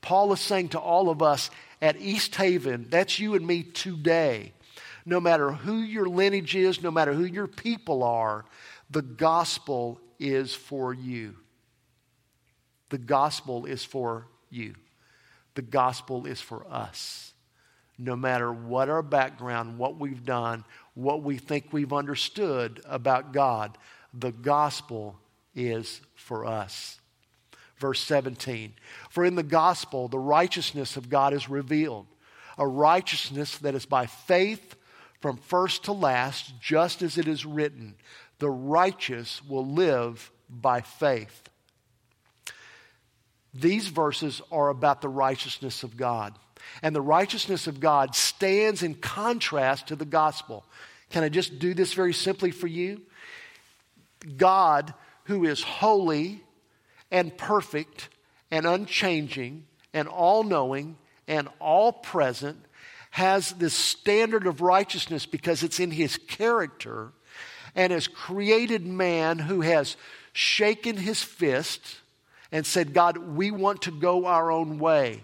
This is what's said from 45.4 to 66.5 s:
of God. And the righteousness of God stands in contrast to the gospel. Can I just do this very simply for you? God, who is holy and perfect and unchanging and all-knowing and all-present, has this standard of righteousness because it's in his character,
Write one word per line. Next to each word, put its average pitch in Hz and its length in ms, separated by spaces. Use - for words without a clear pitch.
of 117 140
God. 113 420
And 156 140
the 143 60
righteousness 185 640
of 143 140
God 139 340
stands 196 680
in 165 120
contrast 156 920
to 156 80
the 151 80
gospel. 151 600
Can 165 120
I 156 60
just 151 300
do 175 160
this 175 180
very 180 200
simply 190 380
for - 160
you? 180 360
God, 160 580
who 190 200
is 147 180
holy 190 800
and 175 280
perfect - 720
and 160 160
unchanging 156 1000
and 151 140
all-knowing 165 880
and 151 200
all-present, 160 1080
has 190 400
this 170 220
standard 214 720
of 160 140
righteousness 180 640
because 160 380
it's 165 160
in 175 140
his 156 240
character, 147 960